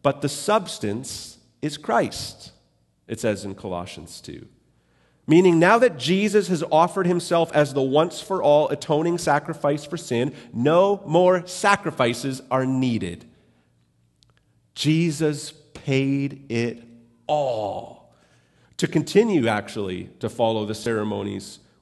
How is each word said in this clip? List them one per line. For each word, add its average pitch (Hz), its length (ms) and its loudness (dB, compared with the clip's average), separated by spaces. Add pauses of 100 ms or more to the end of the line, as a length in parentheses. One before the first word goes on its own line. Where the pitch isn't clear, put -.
but 139 200 0
the 143 80 -2
substance - 1080 -4 (240)
is 151 160 -6
Christ," - 720 -4 (560)
it 110 120 -8
says 101 260 -2
in 98 80 -10
Colossians 87 680 -12
two. - 260 -16 (800)
Meaning 170 320 6
now 196 180 6
that 233 220 2
Jesus 190 480 2
has 170 240 -2
offered 170 340 2
himself 170 480 0
as 143 220 2
the 135 80 2
once-for-all 147 880 2
atoning 160 500 -2
sacrifice 147 680 -2
for 175 100 -10
sin, 123 380 -2 (180)
no 175 540 2
more 175 400 4
sacrifices 135 1040 -2
are 131 160 2
needed. 120 600 -2 (1500)
Jesus 156 800 0 (220)
paid 139 760 -2
it 117 300 -4 (460)
all. 117 840 -4 (680)
To 156 100 0
continue, 170 600 2
actually, 101 600 -4 (100)
to 110 100 -6
follow 110 360 0
the 107 80 -6
ceremonies 104 840 -6 (220)